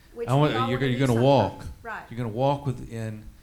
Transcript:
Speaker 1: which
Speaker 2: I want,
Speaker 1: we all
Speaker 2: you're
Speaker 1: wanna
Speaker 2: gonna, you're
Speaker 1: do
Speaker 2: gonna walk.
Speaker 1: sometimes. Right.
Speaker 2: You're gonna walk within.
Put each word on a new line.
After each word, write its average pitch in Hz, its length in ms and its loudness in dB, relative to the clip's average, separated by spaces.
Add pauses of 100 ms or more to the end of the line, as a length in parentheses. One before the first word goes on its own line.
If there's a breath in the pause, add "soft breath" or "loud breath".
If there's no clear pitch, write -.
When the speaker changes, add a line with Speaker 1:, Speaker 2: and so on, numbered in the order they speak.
(140 soft breath)
Speaker 1:
which - 140 -8
Speaker 2:
I 123 80 2
want, 143 180 4
Speaker 1:
we - 40 -2
all - 120 0
Speaker 2:
you're 123 80 -2
Speaker 1:
wanna - 20 -2
Speaker 2:
gonna, 131 120 0
you're 127 160 2
Speaker 1:
do 123 60 4
Speaker 2:
gonna 113 80 4
walk. 127 300 6
Speaker 1:
sometimes. - 200 -12 (120)
Right. 208 260 -12
Speaker 2:
You're 113 80 -12
gonna 120 120 -4
walk 139 360 0
within. 113 580 -8 (200 loud breath)